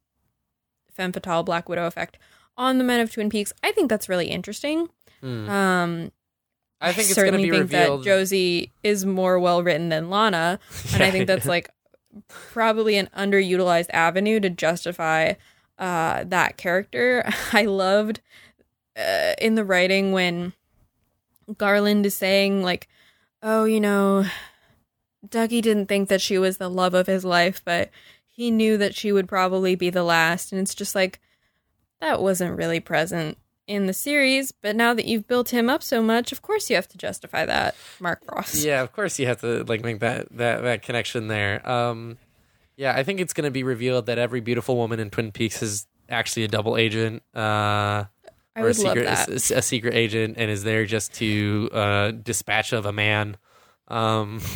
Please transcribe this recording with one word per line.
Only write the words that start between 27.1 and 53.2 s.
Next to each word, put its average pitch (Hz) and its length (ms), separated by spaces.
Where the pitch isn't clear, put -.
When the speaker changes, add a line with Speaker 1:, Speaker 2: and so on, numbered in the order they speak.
Speaker 1:
life, 180 400
but 170 260
he 240 240
knew 220 280
that 202 160
she 208 180
would 190 160
probably 185 460
be 180 160
the 180 120
last." 170 500
And 190 80
it's 190 140
just - 200
like, 190 260
that 311 200
wasn't 180 360
really 165 240
present 160 580
in 202 180
the 190 60
series, 269 580
but 208 240
now 233 180
that 226 120
you've 220 240
built 247 220
him 233 200
up 311 140
so 226 180
much, 226 300
of - 100
course 415 260
you 226 60
have 180 140
to 185 100
justify - 480
that, - 300
Mark 175 240
Frost. - 320
Speaker 2:
Yeah, 147 260
of 123 100
course 196 280
you 127 60
have 123 160
to, 117 220
like, 117 200
make 113 160
that, 117 260
that, 117 260
that 117 200
connection 117 460
there. 104 400
Um, 117 500
yeah, 135 200
I 135 80
think 196 160
it's 170 120
gonna 147 200
be 131 100
revealed 123 440
that 120 120
every 120 220
beautiful 120 360
woman 117 220
in 107 120
Twin 113 200
Peaks 110 320
is 104 240
actually 117 340
a 110 60
double 110 280
agent, 113 460
uh, - 20
Speaker 1:
I 226 60
Speaker 2:
or 226 40
Speaker 1:
would 226 120
Speaker 2:
a 220 60
Speaker 1:
love 190 160
Speaker 2:
secret, - 60
Speaker 1:
that. - 240
Speaker 2:
a, - 60
a 127 40
secret 117 320
agent, 113 440
and 110 120
is 101 140
there 110 200
just 104 300
to, 104 580
uh, 104 380
dispatch 110 640
of 110 120
a 101 80
man. 104 440